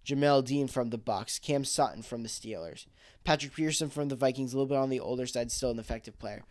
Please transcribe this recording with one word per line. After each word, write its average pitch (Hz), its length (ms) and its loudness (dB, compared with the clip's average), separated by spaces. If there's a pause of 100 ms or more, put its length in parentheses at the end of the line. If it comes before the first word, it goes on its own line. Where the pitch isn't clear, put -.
Jamel 143 380 6
Dean 135 240 2
from 120 220 0
the 113 100 -4
Bucs, 104 420 -2
Cam 139 240 0
Sutton 113 360 0
from 117 220 -6
the 110 60 -6
Steelers. 85 560 -10 (400)
Patrick 143 280 2
Peterson 156 360 0
from 147 200 -2
the 135 80 -2
Vikings, 131 360 2
a 135 40 0
little 135 100 2
bit 139 100 2
on 135 120 2
the 127 100 0
older 123 260 -2
side, 120 260 -2
still 127 200 0
an 113 80 -4
effective 113 400 -8
player. 104 320 -10